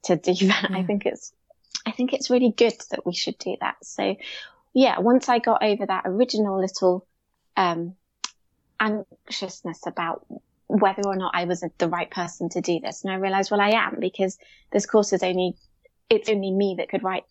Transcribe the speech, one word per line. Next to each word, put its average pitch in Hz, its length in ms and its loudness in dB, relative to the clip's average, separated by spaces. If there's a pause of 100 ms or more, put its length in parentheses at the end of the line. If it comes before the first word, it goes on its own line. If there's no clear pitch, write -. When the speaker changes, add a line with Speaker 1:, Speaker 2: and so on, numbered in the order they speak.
Speaker 1:
to 180 120 4
do 180 180 0
<laughs> 185 140 4
that. 190 220 2
I 190 100 -2
Speaker 2:
Yeah. 185 60 -2
Speaker 1:
think 202 200 -2
it's, - 260 -4 (540)
I 226 40 -2
think 254 220 -2
it's - 160 -2
really 247 220 4
good 226 240 4 (160)
that - 160 -6
we 175 80 -2
should - 240 -6
do - 240 -6
that. - 200 -4
So 196 320 -2 (600)
yeah, 254 240 6
once 240 320 4
I 240 80 4
got 233 240 2
over 202 240 0
that 190 180 -2
original 202 560 0
little, 190 460 0 (500)
um, 175 380 0 (840)
anxiousness - 1080 -6
about 170 400 -6 (420)
whether 202 380 2
or 196 100 -2
not 185 180 -4
I 175 100 0
was 180 200 -2 (140)
the 175 100 2
right 175 220 -4
person 175 400 -6
to 175 100 -4
do 165 200 -2
this, - 240 -8
and 190 80 -4
I 185 40 -4
realized, 190 340 0
well, 202 100 2
I 202 100 4
am, - 300 0
because 190 360 -2 (360)
this 202 120 2
course 208 280 2
is 185 100 0
only, 185 340 0 (540)
it's 214 180 4
only 196 220 0
me 196 280 2
that - 100 -6
could 190 140 -4
write 185 280 -4